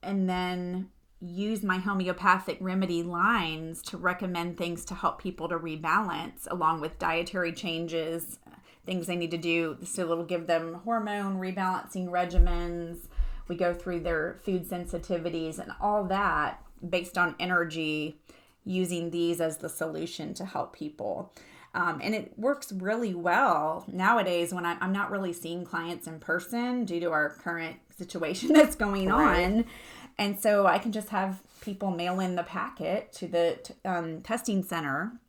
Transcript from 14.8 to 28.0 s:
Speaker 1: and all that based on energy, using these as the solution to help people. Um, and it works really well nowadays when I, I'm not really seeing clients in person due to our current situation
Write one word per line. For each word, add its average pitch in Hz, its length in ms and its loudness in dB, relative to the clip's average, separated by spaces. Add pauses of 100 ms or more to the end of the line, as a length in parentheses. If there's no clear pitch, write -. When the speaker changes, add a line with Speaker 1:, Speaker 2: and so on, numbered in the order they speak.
Speaker 1:
and - 140 -10 (100)
all 208 220 2
that 180 600 0 (240)
based 180 300 -2
on 175 220 2
energy, 160 800 0 (440)
using 180 460 0
these 170 320 2
as 160 160 0
the 160 120 -8
solution 160 680 -4
to 190 100 -8
help - 300 -6
people. - 580 -6 (400)
Um, 170 300 0
and 202 100 0
it - 240 -6
works 277 340 0
really 202 440 0
well 175 720 4
nowadays 185 680 4
when 180 120 -2
I, 170 160 0
I'm 185 100 2
not 202 180 0
really 190 240 -2
seeing 170 320 -6
clients 170 400 -6
in 160 140 -10
person 240 680 -2
due 175 140 -2
to 170 120 0
our 151 260 2
current 165 400 -6 (200)
situation 180 560 0